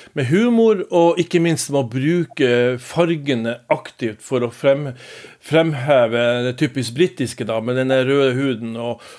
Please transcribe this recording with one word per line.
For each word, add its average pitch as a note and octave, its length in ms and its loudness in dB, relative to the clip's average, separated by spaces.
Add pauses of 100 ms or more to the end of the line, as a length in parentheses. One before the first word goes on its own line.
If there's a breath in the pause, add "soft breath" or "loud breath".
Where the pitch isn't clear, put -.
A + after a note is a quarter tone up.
(140 loud breath)
med C3+ 160 -2
humor, A3+ 580 4
og E3+ 300 4
ikke E3 240 0
minst E3 280 0
med C#3 120 0
å A#2 80 -8
bruke B2+ 880 0
fargene C#3 800 -2 (100)
aktivt B2 540 -4
for C3 180 -2
å A#2 140 -2
frem-, C#3 400 0 (440 loud breath)
fremheve C3+ 840 2 (220)
det B2 140 -2
typisk B2+ 360 -4
britiske C#3 520 -2
da, A2+ 140 -2
med B2 160 -4
denne C3 280 0
røde C3+ 300 2
huden A#2+ 420 -4
og, A#2 240 -8 (180 loud breath)